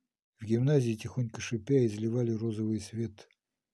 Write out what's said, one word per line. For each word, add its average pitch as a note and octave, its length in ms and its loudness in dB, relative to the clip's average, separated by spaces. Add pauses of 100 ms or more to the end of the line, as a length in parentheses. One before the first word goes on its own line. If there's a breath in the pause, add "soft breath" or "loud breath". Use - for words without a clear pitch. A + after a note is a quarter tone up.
(400)
В A2+ 60 -12
гимназии, A#2+ 480 4
тихонько A2+ 480 -6
шипя, A#2+ 440 2
изливали A2+ 460 0
розовый A2 480 -2
свет A2 480 -8 (460)